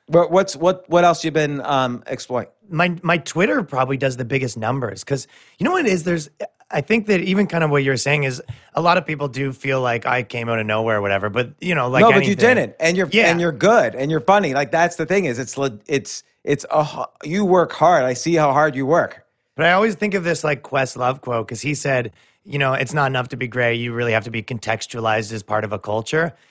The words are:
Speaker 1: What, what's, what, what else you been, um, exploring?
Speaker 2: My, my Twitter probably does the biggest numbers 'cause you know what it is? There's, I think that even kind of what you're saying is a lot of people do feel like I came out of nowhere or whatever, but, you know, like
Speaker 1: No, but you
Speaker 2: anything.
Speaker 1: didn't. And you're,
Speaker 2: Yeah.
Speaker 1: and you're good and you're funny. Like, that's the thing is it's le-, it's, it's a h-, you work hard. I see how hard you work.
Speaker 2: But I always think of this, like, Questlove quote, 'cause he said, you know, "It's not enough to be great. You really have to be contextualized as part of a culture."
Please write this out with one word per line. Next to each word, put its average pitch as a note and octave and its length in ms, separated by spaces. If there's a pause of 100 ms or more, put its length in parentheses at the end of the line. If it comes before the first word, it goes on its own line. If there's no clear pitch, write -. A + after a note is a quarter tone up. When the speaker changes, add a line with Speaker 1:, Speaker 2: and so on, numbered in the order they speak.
Speaker 1:
What, E3 240
what's, F#3+ 240
what, F3+ 340
what F3 140
else E3+ 200
you D#3+ 60
been, D3 320
um, C3 460
exploring? B2 400 (200)
Speaker 2:
My, F3 360
my E3+ 160
Twitter B3+ 420
probably C3 360
does B2+ 200
the B2+ 80
biggest B2+ 320
numbers A2+ 460
'cause C3+ 240 (320)
you F3+ 60
know E4 60
what F4+ 140
it G3+ 60
is? F3 120
There's, E3 260 (420)
I D#3 100
think A3 260
that F#3 140
even F#3+ 240
kind E3+ 180
of D#3 60
what C#3+ 140
you're C3+ 140
saying C#3+ 260
is B2+ 180 (320)
a D#3+ 80
lot F3 160
of F3 80
people D3 220
do C3+ 260
feel C3 280
like A#2+ 260
I B2 160
came A#2 260
out A#2 100
of G#2+ 60
nowhere A2 320
or G2+ 40
whatever, G2 280
but, B2 220 (100)
you F3 140
know, B2+ 140
like B2+ 120
Speaker 1:
No, A3+ 100
but G3 140
you G3+ 80
Speaker 2:
anything. A#3+ 220
Speaker 1:
didn't. C3+ 240
And E3+ 180
you're, F3 140
Speaker 2:
Yeah. G#3 200
Speaker 1:
and E3+ 100
you're E3+ 100
good D3+ 440
and C3+ 160
you're D#3 100
funny. F#3+ 320
Like, C#3+ 180
that's E3 240
the D#3 100
thing F#3+ 200
is A#2+ 120
it's C3 200
le-, C3 300
it's, - 360 (200)
it's - 280
a D3+ 100
h-, - 480
you G3 160
work F3 260
hard. D#3+ 320
I B2+ 100
see E3 220
how D3+ 180
hard D3 220
you C3+ 100
work. - 400 (300)
Speaker 2:
But D#3 100
I F3 80
always G3+ 220
think G#3 180
of F#3+ 100
this, E3+ 200
like, D3 200
Questlove C3 580
quote, A#2 260
'cause A#2 140
he C#3+ 140
said, B2+ 380 (320)
you C#3+ 120
know, C3+ 160
"It's C3 200
not C#3+ 140
enough B2+ 220
to C3 80
be B2 100
great. A#2 280
You A#2+ 180
really A#2+ 200
have A2 100
to A#2 80
be A2+ 100
contextualized A2+ 920
as G#2+ 100
part G#2+ 220
of G2+ 80
a G2 60
culture." D3 540 (180)